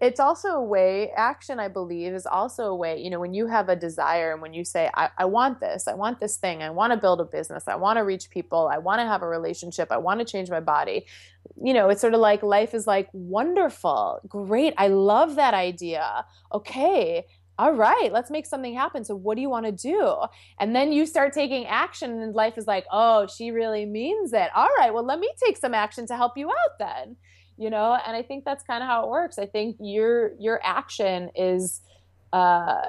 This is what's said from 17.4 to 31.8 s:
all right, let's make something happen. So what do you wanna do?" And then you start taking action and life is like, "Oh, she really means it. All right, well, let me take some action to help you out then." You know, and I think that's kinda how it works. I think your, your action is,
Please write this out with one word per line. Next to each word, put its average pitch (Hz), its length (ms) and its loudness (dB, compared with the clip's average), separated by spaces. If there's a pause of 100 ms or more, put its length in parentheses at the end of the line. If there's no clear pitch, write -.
all 277 160 4
right, 247 400 4
let's 247 180 -2
make 302 140 -6
something 262 280 -8
happen. 262 300 -4
So 208 100 -10
what 202 220 -4
do 240 60 -4
you 277 80 -4
wanna 226 240 -2
do?" 262 420 0 (420)
And 214 160 0
then 277 200 2
you 302 120 4
start 277 280 2
taking 269 320 -2
action 240 560 -4
and 220 120 -8
life 226 240 0
is 214 80 -10
like, 196 240 -2
"Oh, 214 380 4
she 233 240 -10
really 220 340 -2
means 262 460 -4
it. 190 240 2
All 240 220 6
right, 233 160 4
well, 233 100 -2
let 269 160 -2
me 415 100 -2 (140)
take 466 140 2
some 254 160 -4
action 214 340 -2
to 240 80 -6
help 240 220 0
you 294 120 -6
out 571 300 -2
then." 180 380 -8 (400)
You 220 120 -6
know, 226 380 2
and 226 80 -6
I 233 60 -4
think 277 240 -12
that's 277 180 -6
kinda 247 220 -4
how 233 180 0
it - 60 -4
works. 330 280 -2
I 202 80 -4
think 214 360 -4
your, 214 580 2
your 220 240 -2
action 185 720 -2
is, 185 460 -2 (500)